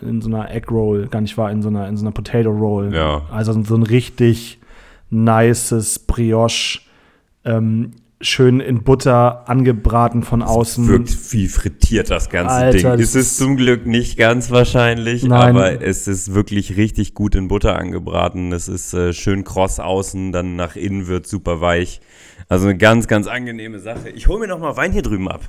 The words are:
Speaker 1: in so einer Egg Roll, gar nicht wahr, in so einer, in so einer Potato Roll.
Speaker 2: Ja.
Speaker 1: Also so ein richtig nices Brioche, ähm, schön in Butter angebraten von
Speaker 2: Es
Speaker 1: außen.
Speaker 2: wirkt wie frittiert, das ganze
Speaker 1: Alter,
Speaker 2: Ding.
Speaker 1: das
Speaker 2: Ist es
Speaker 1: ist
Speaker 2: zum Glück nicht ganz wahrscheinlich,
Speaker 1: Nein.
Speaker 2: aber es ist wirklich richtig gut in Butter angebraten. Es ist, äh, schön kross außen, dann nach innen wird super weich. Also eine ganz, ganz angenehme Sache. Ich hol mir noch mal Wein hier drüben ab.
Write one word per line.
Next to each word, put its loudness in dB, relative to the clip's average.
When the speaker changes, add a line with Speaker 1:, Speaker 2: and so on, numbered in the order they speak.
Speaker 1:
in -4
so -6
einer -6
Egg -8
Roll, 0
gar -4
nicht -4
wahr, -2
in -2
so -2
einer, -4
in -6
so -4
einer -4
Potato 0
Roll. 0
Speaker 2:
Ja. 0
Speaker 1:
Also 0
so 0
ein 4
richtig 0
nices 2
Brioche, 0
ähm, -2
schön 4
in -2
Butter 2
angebraten 2
von -2
Speaker 2:
Es -4
Speaker 1:
außen. 0
Speaker 2:
wirkt 2
wie 0
frittiert, 2
das -2
ganze 0
Speaker 1:
Alter, 4
Speaker 2:
Ding. 4
Speaker 1:
das 2
Speaker 2:
Ist 0
es 2
Speaker 1:
ist -4
Speaker 2:
zum 2
Glück 2
nicht 0
ganz 2
wahrscheinlich, 2
Speaker 1:
Nein. 6
Speaker 2:
aber 2
es -2
ist -4
wirklich -2
richtig -2
gut 0
in 0
Butter 0
angebraten. -4
Es -6
ist, -10
äh, 0
schön -2
kross -2
außen, -4
dann -4
nach -6
innen -6
wird -4
super -6
weich. -2
Also 2
eine 0
ganz, 4
ganz 0
angenehme -10
Sache. -14
Ich -2
hol 2
mir -4
noch -8
mal -6
Wein -2
hier 0
drüben -4
ab. -10